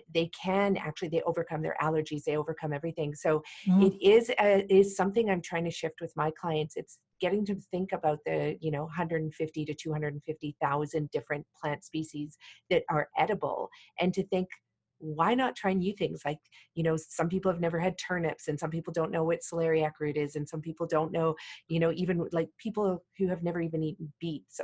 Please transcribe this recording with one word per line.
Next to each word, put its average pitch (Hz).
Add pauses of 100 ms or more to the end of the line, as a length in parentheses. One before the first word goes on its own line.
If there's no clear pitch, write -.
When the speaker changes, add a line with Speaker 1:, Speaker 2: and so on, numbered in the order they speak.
(140)
Speaker 1:
they 165
can 196
actually, 156
they 160
overcome 165
their 160
allergies, 156
they 147
overcome 151
everything. 147
So 156 (240)
Speaker 2:
Mm-hmm. 190
Speaker 1:
it 190
is 233
a, 196
is 196
something 202
I'm 180
trying 170
to 170
shift -
with 165
my 156
clients. 156
It's - (200)
getting 196
to 202 (160)
think 185
about 151
the, 156
you 160
know, 147
hundred 165
and 156
fifty 156
to 151
two 156
hundred 151
and 147
fifty 151
thousand 147
different 147 (140)
plant 147
species 151 (320)
that 175
are 151
edible, 202 (300)
and 185
to 196
think, 185 (520)
"Why 160
not 254
try 190
new 190
things?" 160
Like, 151 (360)
you 165
know, 160
some 160
people 190
have 170
never 170
had 185
turnips, 165
and 147
some 160
people 165
don't 160
know 165
what 165
celeriac 160
root 151
is, 147
and 147
some 156
people 160
don't 160
know, 160 (320)
you 165
know, 165
even, 175
like, 165
people 196 (140)
who 190
have 175
never 170
even 160
eaten 156
beets 160